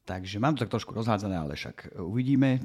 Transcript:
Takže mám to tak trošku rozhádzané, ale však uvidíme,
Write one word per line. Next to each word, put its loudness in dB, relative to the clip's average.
Takže -8
mám 4
to -2
tak -2
trošku -4
rozhádzané, 0
ale -4
však -12
uvidíme, 4